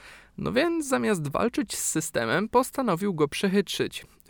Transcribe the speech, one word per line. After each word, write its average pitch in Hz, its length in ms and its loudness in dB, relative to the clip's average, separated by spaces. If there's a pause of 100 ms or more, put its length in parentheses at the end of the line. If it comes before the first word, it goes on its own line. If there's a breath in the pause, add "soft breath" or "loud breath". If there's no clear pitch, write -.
(380 loud breath)
No - 140 -2
więc 311 360 2
zamiast 220 400 0
walczyć 214 480 -2
z - 80 -6
systemem, 156 680 0
postanowił 208 640 0
go 151 140 2
przechytrzyć. - 800 -2 (240 soft breath)